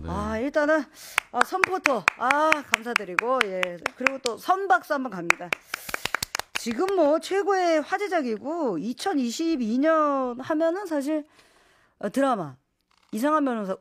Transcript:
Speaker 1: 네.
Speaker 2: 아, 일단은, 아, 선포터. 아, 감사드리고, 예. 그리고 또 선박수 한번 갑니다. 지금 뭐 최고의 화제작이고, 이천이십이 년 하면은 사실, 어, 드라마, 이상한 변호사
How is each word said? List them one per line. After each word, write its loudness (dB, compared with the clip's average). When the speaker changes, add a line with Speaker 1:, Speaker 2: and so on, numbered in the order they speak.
Speaker 1:
네. -6
Speaker 2:
아, -2
일단은, 2
아, 2
선포터. 2
아, 4
감사드리고, 0
예. -2
그리고 0
또 -4
선박수 2
한번 -4
갑니다. -2
지금 -2
뭐 4
최고의 2
화제작이고, -2
이천이십이 -2
년 2
하면은 0
사실, -2
어, -4
드라마, 0
이상한 2
변호사 -2